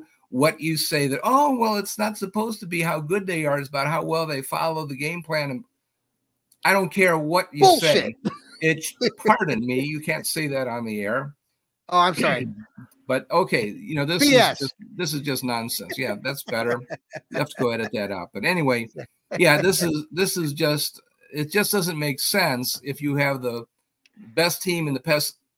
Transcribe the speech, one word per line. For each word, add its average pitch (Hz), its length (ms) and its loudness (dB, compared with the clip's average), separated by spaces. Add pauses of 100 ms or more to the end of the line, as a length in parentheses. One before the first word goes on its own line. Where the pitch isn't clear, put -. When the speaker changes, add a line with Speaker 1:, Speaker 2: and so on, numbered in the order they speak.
(300)
Speaker 1:
what 151 300 2
you 160 180 -2
say 147 300 0
that, 131 160 -2
"Oh, 269 340 4
well, 220 200 2
it's 202 200 -6
not 214 200 -2
supposed 214 440 -4
to 208 40 -12
be 170 160 -2
how 165 180 0
good 185 280 -2
they 165 180 -2
are, 143 140 2
it's 139 100 -8
about 139 180 -2
how 156 160 0
well 160 220 0
they 143 160 -4
follow 156 440 -2
the 139 120 -10
game 160 260 -6
plan." 151 280 -2
And 123 120 -6 (1000)
I 180 80 6
don't 190 200 2
care 185 240 4
what 165 360 0
you - 80 2
Speaker 2:
Bullshit. 240 440 8
Speaker 1:
say. 110 100 -6 (460)
It's, 160 320 0 (320)
pardon 156 400 4
me, 127 160 0
you 147 200 -4
can't 156 260 -4
say 156 200 -2
that 135 200 -2
on 120 180 -4
the 107 160 -4
air. 131 340 -4 (540)
Speaker 2:
Oh, 175 100 4
I'm 180 160 4
sorry. 131 380 0
Speaker 1:
<clears throat> 101 40 -14 (500)
But, 131 240 0
okay, 160 380 2
you 107 260 -10
know, 143 80 0
this 170 200 0
is 285 80 6
Speaker 2:
B 262 40 6
S. 180 240 6
Speaker 1:
just, 135 140 -4 (240)
this 160 160 -4
is 147 80 -4
just 135 200 -2
nonsense. 113 560 -6
Yeah, 120 240 -4
that's 139 220 -6
better. 120 380 -2 (260)
Speaker 2:
<laughs> - 240 -16
Speaker 1:
Let's 175 220 -4
go 123 160 0
edit 113 240 -4
that 101 180 -4
out. 90 220 -8
But 101 100 -8
anyway, 135 460 0 (480)
yeah, 156 240 6
this 175 200 2
is, 160 300 -2
this 185 240 -2
is 160 160 -2
just, 151 500 -2 (320)
it 147 160 -4
just 202 220 0
doesn't 175 260 0
make 147 220 -2
sense 143 640 0
if 139 180 -8
you 143 140 -2
have 139 260 0
the 117 220 -4 (720)
best 170 260 0
team 170 280 -2
in 139 40 0
the 131 60 -2
past, 151 380 -2 (200)